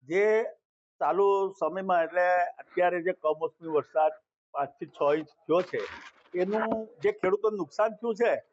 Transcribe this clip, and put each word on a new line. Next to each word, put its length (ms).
જે 180
ચાલુ 260
સમયમાં 460
એટલે 220
અત્યારે 440
જે 100
કમોસમી 640
વરસાદ 360
પાંચ 160
થી 200
છ 100
ઇંચ 160
થયો 280
છે 180
એનું 400
જે 100
ખેડૂતોને 440
નુકસાન 400
થયું 180
છે 180